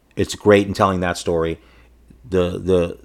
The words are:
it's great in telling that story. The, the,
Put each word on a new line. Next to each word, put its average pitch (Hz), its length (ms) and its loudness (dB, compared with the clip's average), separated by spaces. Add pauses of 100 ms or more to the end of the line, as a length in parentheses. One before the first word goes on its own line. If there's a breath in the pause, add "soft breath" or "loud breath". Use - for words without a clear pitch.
(140)
it's - 200 -4
great 101 320 4
in 98 60 -6
telling 95 280 0
that 87 160 -2
story. 82 420 -2 (720 soft breath)
The, 90 300 -2
the, 90 460 0